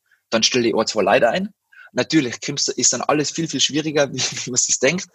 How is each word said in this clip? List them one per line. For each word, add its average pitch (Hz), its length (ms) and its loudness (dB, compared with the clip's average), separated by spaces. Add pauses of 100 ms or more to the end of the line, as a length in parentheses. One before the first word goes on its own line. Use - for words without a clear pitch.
(300)
Dann 110 120 2
stelle 120 260 2
ich - 60 0
ein, 110 120 0
zwei 107 160 0
Leute 117 280 4
ein. 190 240 -4 (380)
Natürlich 123 480 0
kommst - 280 -4
du, - 40 -4
ist 120 200 0
dann 123 80 -4
alles 143 300 0
viel, 160 180 -4
viel 139 120 -4
schwieriger, 147 480 0
<laughs> 117 40 -10
wie, 127 80 -6
wie - 300 -6
man 123 80 -2
sich - 200 0
denkt. 156 360 0